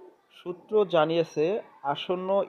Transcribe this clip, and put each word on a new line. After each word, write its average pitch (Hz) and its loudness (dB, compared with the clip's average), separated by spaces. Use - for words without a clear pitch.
সূত্র 196 -2
জানিয়েছে, 165 0
আসন্ন 185 -2